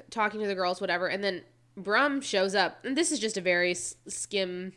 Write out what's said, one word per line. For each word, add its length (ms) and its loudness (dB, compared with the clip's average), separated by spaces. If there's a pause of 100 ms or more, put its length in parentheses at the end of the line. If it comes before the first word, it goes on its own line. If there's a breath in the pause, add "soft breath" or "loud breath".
(100)
talking 300 -2
to 60 -2
the 80 -2
girls, 260 0
whatever, 280 0
and 160 -2
then 180 -2 (340)
Brum 440 2
shows 340 2
up. 300 2
And 120 -2
this 140 2
is 80 0
just 200 -2
a 20 -2
very 300 2
s-, 240 -6 (120)
skim 720 -4